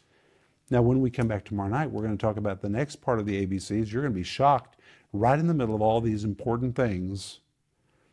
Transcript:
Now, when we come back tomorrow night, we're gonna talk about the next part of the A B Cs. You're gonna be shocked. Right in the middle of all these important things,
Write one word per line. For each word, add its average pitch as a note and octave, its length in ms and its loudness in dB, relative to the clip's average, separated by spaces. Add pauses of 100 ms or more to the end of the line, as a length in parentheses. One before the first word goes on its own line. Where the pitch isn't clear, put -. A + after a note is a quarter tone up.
(720)
Now, B2 100 4
when B2+ 220 4
we B2 80 2
come A#2+ 180 0
back G#2 160 -4
tomorrow G2+ 240 -4
night, C3+ 220 -2
we're G#2+ 120 -4
gonna A2 140 -2
talk G#2+ 220 0
about G2+ 240 -4
the G2+ 80 -4
next C3+ 260 -4
part A#2+ 220 -2
of G#2 80 -2
the G2+ 100 0
A G2 80 0
B F#2+ 140 -2
Cs. G#2 340 -2
You're B2 80 -2
gonna C#3 140 -2
be F2+ 80 -2
shocked. C3+ 560 0 (340)
Right A#2 260 4
in E3 100 2
the E3+ 60 4
middle A#2 200 0
of G#2+ 80 0
all A2+ 180 4
these A2 240 0
important A#2+ 500 -2
things, F#2+ 640 -4 (720)